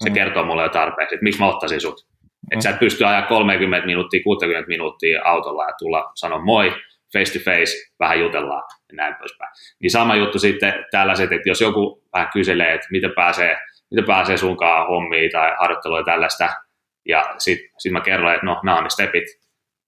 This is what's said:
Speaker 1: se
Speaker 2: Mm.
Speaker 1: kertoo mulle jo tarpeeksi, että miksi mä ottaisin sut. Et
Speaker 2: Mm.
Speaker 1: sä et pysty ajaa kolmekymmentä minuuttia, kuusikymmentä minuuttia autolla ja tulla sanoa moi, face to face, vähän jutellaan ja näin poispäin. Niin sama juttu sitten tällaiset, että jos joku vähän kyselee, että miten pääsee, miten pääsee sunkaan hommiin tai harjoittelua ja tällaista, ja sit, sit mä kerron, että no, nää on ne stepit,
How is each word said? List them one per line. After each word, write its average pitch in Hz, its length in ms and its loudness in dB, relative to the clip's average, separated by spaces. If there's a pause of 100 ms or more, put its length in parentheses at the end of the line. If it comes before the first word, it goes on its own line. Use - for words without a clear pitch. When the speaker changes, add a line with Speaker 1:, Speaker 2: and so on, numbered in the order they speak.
Speaker 1:
se 107 80 -4
Speaker 2:
Mm. 101 60 -2
Speaker 1:
kertoo 92 300 0
mulle 82 180 -2
jo 80 60 0
tarpeeksi, 78 460 -2
että 87 100 -6
miksi 104 160 0
mä 101 80 4
ottaisin 80 320 -2
sut. 78 260 -8 (460)
Et - 40 0
Speaker 2:
Mm. 110 40 -2
Speaker 1:
sä 110 100 0
et - 80 -4
pysty 113 260 2
ajaa 101 180 2
kolmekymmentä 95 640 2
minuuttia, 90 380 -2
kuusikymmentä 85 440 0
minuuttia 82 560 -2
autolla 78 400 0
ja 73 140 -6
tulla 80 360 -4
sanoa 82 300 -6
moi, 101 280 4 (400)
face 98 260 -2
to - 60 -8
face, 85 280 2 (280)
vähän 82 200 2
jutellaan 73 420 -2 (280)
ja 76 60 -18
näin 76 180 -4
poispäin. - 360 -16 (320)
Niin 90 80 2
sama 117 260 4
juttu 104 220 2
sitten 98 360 2 (160)
tällaiset, 95 420 2
että 87 160 0
jos 87 120 0
joku 104 420 0 (100)
vähän 87 200 0
kyselee, 87 420 2
että 82 160 -6
miten 92 240 -2
pääsee, 87 420 2 (340)
miten 110 140 2
pääsee 95 320 2
sunkaan 85 500 2
hommiin 85 460 0
tai 82 280 2
harjoittelua 82 380 -2
ja 80 60 -4
tällaista, 82 440 0 (600)
ja 80 300 0
sit, 92 200 -2 (200)
sit 90 140 -6
mä 87 80 -2
kerron, 87 340 0
että 95 120 -2
no, 87 180 -2
nää 92 120 2
on 80 80 0
ne 78 60 -6
stepit, 92 340 -2 (640)